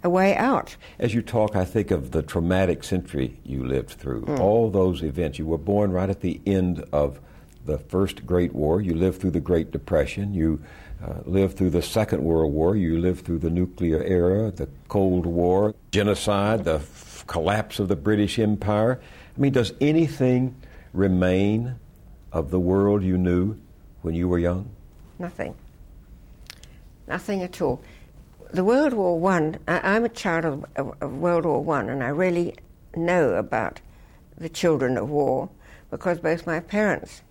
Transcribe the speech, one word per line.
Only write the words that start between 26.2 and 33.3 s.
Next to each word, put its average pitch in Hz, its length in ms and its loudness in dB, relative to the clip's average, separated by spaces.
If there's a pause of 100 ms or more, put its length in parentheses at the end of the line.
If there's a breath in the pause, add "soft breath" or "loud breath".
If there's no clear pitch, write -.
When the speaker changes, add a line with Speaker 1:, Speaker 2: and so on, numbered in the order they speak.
Speaker 1:
Nothing 190 340 -4
at 180 180 -10
all. 135 200 0 (720 loud breath)
The 180 120 0
World 262 300 4
War 180 240 2
One, 170 400 2 (100)
I, 190 280 0
I'm 233 80 2
a 226 40 -2
child 165 360 -2
of, 147 200 -4 (120)
of, 135 240 -6
of 139 180 -6
World 170 260 0
War 156 180 0
One, 143 260 -2
and 135 140 -4
I 120 60 -2
really 175 460 0 (400)
know 170 400 2